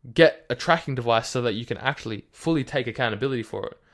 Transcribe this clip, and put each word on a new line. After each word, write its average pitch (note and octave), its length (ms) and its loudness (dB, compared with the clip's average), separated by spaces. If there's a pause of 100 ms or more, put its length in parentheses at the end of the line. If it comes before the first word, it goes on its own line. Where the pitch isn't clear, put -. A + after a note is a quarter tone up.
(120)
get - 380 6
a B2 40 -2
tracking E3 400 0
device A#2 340 2
so B2+ 140 -2
that A#2 120 0
you A#2 120 -6
can G#2+ 120 -6
actually A#2+ 520 -4
fully D#3+ 340 -2
take B2+ 220 -4
accountability A#2 560 -2
for G2+ 240 -8
it. - 120 -12 (160)